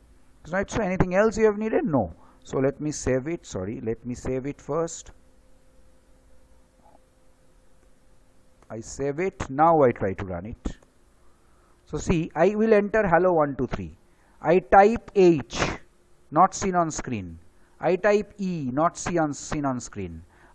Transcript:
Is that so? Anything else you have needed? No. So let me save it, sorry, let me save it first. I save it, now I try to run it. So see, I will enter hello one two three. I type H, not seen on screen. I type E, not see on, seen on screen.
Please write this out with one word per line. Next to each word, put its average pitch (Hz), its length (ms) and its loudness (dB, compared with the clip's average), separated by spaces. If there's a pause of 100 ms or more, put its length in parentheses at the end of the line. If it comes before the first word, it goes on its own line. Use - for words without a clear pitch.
(440)
Is 151 80 -20
that 190 180 -4
so? 233 120 -4
Anything 185 320 0
else 208 220 4
you 220 100 4
have 208 120 2
needed? 220 260 -2
No. 127 300 0 (300)
So - 140 -6
let 135 220 0
me 151 100 -4
save 131 380 -4
it, 170 160 -8
sorry, 101 380 -8
let 113 240 -8
me 123 80 -8
save 131 320 -8
it 143 140 -10
first. 165 520 -8 (3500)
I 113 100 -12
save 139 380 -8
it, 190 320 -6
now 156 320 4
I 120 100 6
try 98 220 -4
to 101 100 -8
run 90 220 -8
it. - 300 -10 (1080)
So - 140 -10
see, 180 360 -2
I 180 200 2
will 220 180 2
enter 208 340 2
hello 175 280 4
one 147 220 0
two 127 100 -2
three. 85 300 -8 (440)
I 160 180 4
type 208 560 4
H, 170 440 4 (720)
not 180 240 4
seen 196 200 -2
on 170 160 0
screen. 95 480 -8 (420)
I 175 160 2
type 208 420 2
E, 170 340 -4
not 160 260 0
see 175 200 -4
on, 151 160 -2
seen 151 300 -8
on 131 160 -4
screen. 85 420 -12 (320)